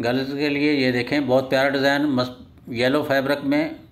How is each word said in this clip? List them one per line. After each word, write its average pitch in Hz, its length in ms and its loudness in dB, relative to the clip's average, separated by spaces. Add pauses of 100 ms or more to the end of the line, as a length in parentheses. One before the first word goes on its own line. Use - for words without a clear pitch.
girls 131 320 -2
के 143 160 -2
लिए, 143 260 0
ये 127 180 2
देखें 127 340 -2
बहुत 127 240 2
प्यारा 135 180 2
design, 139 380 2
मस्त 127 400 -2 (240)
yellow 131 320 2
fabric 135 420 0
में, 147 360 -2 (120)